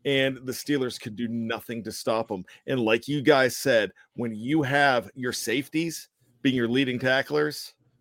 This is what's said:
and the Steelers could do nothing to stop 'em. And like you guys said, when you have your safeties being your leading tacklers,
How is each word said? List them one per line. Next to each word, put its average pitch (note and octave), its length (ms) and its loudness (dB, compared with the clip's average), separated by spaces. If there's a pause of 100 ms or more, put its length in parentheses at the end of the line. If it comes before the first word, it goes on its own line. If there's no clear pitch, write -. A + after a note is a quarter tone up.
and C3+ 400 0
the B2+ 80 -6
Steelers C3 480 -4
could G#2+ 160 -12
do A#2+ 100 -4
nothing A2+ 560 -6
to G#2+ 80 -10
stop A2+ 400 -2
'em. F#2 140 -6 (220)
And C3+ 120 -2
like A#2 280 2
you D3 140 -2
guys C3 360 6
said, A2 340 2 (220)
when A#2+ 200 -6
you B2+ 280 0
have C3 540 2
your B2+ 180 -4
safeties D3+ 720 -4 (340)
being C3 140 2
your A#2+ 120 2
leading B2+ 320 0
tacklers, C#3 720 0 (280)